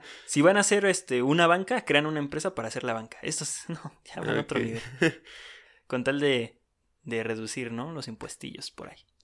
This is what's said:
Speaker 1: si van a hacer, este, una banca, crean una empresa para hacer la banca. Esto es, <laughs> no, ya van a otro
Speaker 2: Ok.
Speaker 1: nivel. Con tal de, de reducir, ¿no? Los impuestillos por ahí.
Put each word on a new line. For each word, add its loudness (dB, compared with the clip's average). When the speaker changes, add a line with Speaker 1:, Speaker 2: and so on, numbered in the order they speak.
Speaker 1:
si 2
van 8
a 6
hacer, 4
este, 2
una 6
banca, 2
crean 4
una -2
empresa -4
para -4
hacer -8
la -2
banca. -10
Esto -4
es, -8
<laughs> -12
no, -8
ya -12
van 0
a 0
otro -4
Speaker 2:
Ok. 0
Speaker 1:
nivel. -6
Con -4
tal 0
de, 0
de -4
reducir, -6
¿no? -8
Los -10
impuestillos -12
por -16
ahí. -20